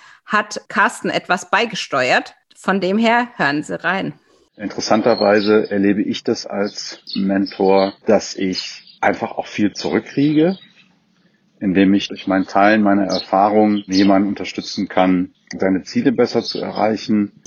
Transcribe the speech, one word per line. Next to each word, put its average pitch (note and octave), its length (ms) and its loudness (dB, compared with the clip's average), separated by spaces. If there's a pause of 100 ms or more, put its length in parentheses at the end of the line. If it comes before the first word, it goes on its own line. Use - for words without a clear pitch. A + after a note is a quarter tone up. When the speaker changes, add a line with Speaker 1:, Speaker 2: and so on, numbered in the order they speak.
(240)
Speaker 1:
hat G#3 440 -4
Carsten G#3 400 -2
etwas - 420 -4
beigesteuert. F#3+ 840 -2 (220)
Von G3 240 -2
dem F#3 180 0
her A#3+ 380 2
hören D3 260 0
Sie E3+ 220 -8
rein. F3 300 -4 (420)
Speaker 2:
Interessanterweise G#2 1120 2
erlebe G2+ 320 0
ich - 220 -6
das - 220 -4
als - 560 -8 (120)
Mentor, G2 800 2 (140)
dass G2+ 280 2
ich - 680 -8
einfach B2 300 -2
auch - 140 -8
viel G2+ 280 -4
zurückkriege, D3 840 0 (1040)
indem G2 320 4
ich G2+ 160 0
durch - 180 -12
mein F#2+ 200 0
Teilen G#2 360 4
meiner G2+ 220 2
Erfahrung G#2 800 2
jemanden G2 420 2
unterstützen G2 600 -6
kann, F#2 460 0 (240)
seine F#2+ 240 0
Ziele B2 280 0
besser A#2 320 0
zu - 160 -6
erreichen. G#2 760 -2 (140)